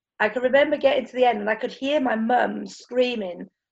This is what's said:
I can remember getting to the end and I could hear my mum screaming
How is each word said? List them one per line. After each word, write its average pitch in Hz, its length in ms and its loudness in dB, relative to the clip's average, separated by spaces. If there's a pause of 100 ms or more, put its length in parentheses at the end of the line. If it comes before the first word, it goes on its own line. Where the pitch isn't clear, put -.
(200)
I 214 80 2
can 240 140 -2
remember 277 340 4
getting 262 300 2
to 240 100 -14
the 247 80 4
end 226 160 2
and 208 100 -2
I 220 40 0
could 214 180 -6
hear 285 280 -2
my 240 160 0
mum 220 500 0
screaming 214 800 -4 (240)